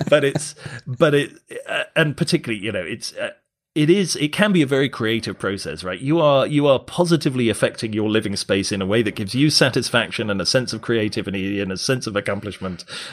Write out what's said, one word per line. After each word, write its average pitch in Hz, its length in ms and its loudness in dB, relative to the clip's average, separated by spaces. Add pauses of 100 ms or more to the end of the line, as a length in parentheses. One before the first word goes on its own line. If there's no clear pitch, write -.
<laughs> - 40 -6
but 147 160 4
it's, - 300 -2 (320)
but 147 280 2
it, 143 180 0 (360)
uh, - 160 -4 (100)
and 156 220 -10
particularly, 120 480 -2
you 110 80 -4
know, 95 100 -4
it's, 104 320 -10
uh, 104 160 -8 (440)
it 151 160 4
is, 185 260 4
it 147 160 -2
can 208 200 2
be 175 100 6
a 135 40 4
very 139 220 2
creative 110 500 -4
process, 92 460 -6
right? 92 160 -6
You 147 180 2
are, 143 280 4
you 147 200 2
are 131 120 6
positively 143 720 2
affecting 110 420 -2
your 107 160 0
living 107 260 0
space 98 380 0
in 98 80 -2
a 95 60 0
way 110 160 2
that 104 140 -2
gives 104 180 -6
you 143 160 4
satisfaction 117 800 2
and 98 100 0
a 85 60 -2
sense 127 260 0
of 110 80 -6
creativity 101 800 -2
and 95 100 -4
a 95 60 -4
sense 127 300 -2
of 101 100 -6
accomplishment. 101 680 -4 (260)